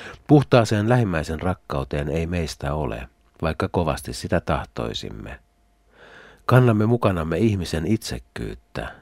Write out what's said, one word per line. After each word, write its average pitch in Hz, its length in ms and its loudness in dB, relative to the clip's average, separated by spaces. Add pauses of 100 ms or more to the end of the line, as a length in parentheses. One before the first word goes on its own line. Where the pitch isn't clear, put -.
(260)
Puhtaaseen 117 640 4
lähimmäisen 87 520 0
rakkauteen 73 680 -4
ei 82 180 -2
meistä 78 480 -6
ole, 65 340 -6 (340)
vaikka 82 260 -2
kovasti 76 440 -2
sitä 87 280 -2
tahtoisimme. 55 1000 -6 (1040)
Kannamme 117 400 6
mukanamme 90 520 0
ihmisen 90 480 0
itsekkyyttä, - 1160 -6